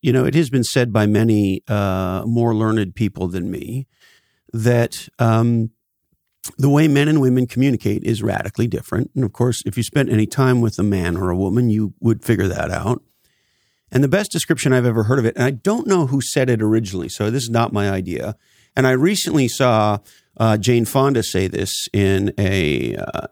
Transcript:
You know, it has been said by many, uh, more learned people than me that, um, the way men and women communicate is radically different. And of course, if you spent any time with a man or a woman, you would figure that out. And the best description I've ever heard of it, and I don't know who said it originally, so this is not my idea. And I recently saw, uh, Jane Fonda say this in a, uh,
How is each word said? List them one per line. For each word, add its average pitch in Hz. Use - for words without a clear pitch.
You 135
know, 131
it -
has 151
been 127
said 120
by 104
many, 104
uh, 95
more 117
learned 110
people 95
than 90
me 123
that, 117
um, 113
the 139
way 151
men 143
and 156
women 127
communicate 120
is 110
radically 107
different. -
And 131
of 107
course, 120
if -
you 120
spent 139
any 107
time 127
with 113
a 92
man 90
or 90
a 87
woman, 104
you 107
would 113
figure 98
that 78
out. -
And 127
the 143
best 190
description -
I've 127
ever 113
heard 127
of 113
it, -
and -
I 135
don't 202
know 180
who 135
said 127
it 113
originally, 101
so 107
this 127
is 117
not 113
my 101
idea. 92
And 131
I 131
recently 143
saw, 110
uh, 113
Jane 117
Fonda 135
say 95
this -
in 98
a, 76
uh, -